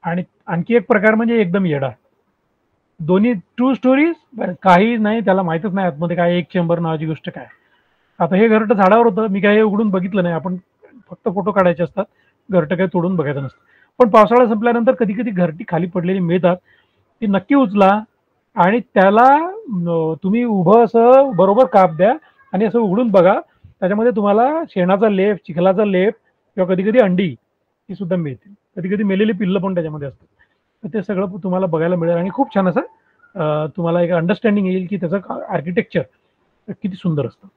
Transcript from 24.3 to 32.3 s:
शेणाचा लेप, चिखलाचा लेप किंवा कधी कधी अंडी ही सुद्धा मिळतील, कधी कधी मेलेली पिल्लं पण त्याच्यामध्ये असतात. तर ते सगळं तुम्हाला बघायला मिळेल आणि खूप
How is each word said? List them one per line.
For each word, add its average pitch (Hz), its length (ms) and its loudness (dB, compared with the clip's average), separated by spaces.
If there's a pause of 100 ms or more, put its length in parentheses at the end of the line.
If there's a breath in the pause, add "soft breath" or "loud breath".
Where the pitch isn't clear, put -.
शेणाचा 190 400 0
लेप, 202 260 0
चिखलाचा 180 500 -2
लेप 196 280 0 (420)
किंवा 185 180 -2
कधी 185 100 -2
कधी 214 160 2
अंडी 180 360 0 (540)
ही 190 60 -12
सुद्धा 185 200 -6
मिळतील, 160 380 -8 (240)
कधी 185 180 -6
कधी 214 80 -2
मेलेली 202 280 0
पिल्लं 190 280 -2
पण 190 140 -4
त्याच्यामध्ये 151 340 -6
असतात. - 200 -18 (560)
तर 220 100 -12
ते 214 100 -4
सगळं 196 240 -4 (160)
तुम्हाला 185 220 -2
बघायला 170 300 -2
मिळेल 170 200 -2
आणि 175 140 -4
खूप 269 260 -4